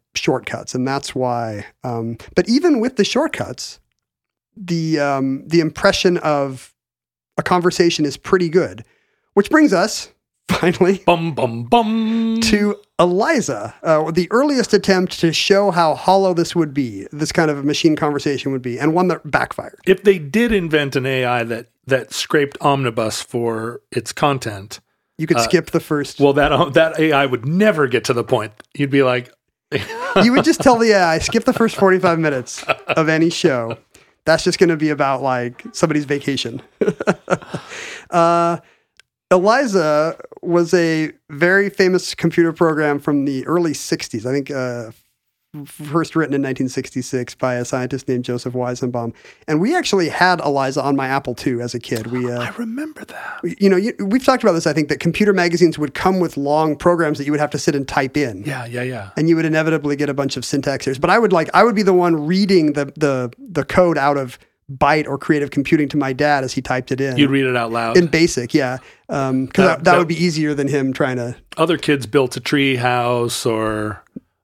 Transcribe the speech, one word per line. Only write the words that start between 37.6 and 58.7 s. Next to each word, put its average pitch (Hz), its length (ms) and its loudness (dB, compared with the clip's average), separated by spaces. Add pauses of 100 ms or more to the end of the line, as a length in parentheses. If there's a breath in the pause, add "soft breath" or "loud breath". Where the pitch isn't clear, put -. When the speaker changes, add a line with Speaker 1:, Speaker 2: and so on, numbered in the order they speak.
Speaker 1:
Uh, 170 480 2 (720 soft breath)
Eliza 180 880 2 (240)
was 170 320 0
a 160 380 2 (180)
very 180 400 2
famous 185 460 0
computer 165 380 2
program 151 460 2
from 143 260 0
the 135 200 -4
early 165 280 0
sixties. 123 520 -6
I 127 60 -2
think, 139 180 -2
uh, 123 420 -6 (600)
f-, 143 140 -14
first 156 480 -4
written 147 180 0
in 139 80 0
nineteen 131 280 -2
sixty-six 127 640 -8
by 127 200 -2
a 123 100 -4
scientist 127 420 -6
named 123 160 -2
Joseph 123 300 -6
Weizenbaum. 123 600 -4 (360 loud breath)
And 156 100 0
we 247 160 0
actually 190 320 0
had 180 320 0
Eliza 139 420 -2
on 139 140 0
my 135 140 -2
Apple 135 260 -4
two 123 240 -4
as 120 160 -8
a 120 40 -4
kid. 117 280 -6
We, 123 240 -4
uh, 120 100 -4
Speaker 2:
I 117 160 -8
remember 247 460 -10
that. - 400 -14
Speaker 1:
we, 175 160 -6
you 196 100 4
know, 190 60 4
you, 208 240 -2
we've 208 240 -2
talked 254 200 2
about 196 100 4
this, 165 120 -2
I 160 60 2
think, 151 160 0
that 139 140 -4
computer 202 320 2
magazines 175 440 2
would 147 160 -4
come 185 280 0
with 160 160 -2
long 147 400 0
programs 165 400 2
that 143 80 -8
you 147 60 -2
would 151 100 0
have 147 100 -2
to 147 80 -6
sit 147 160 0
and 139 100 -2
type 139 300 -2
in. 113 300 -2
Speaker 2:
Yeah, 131 200 -8
yeah, 120 180 -8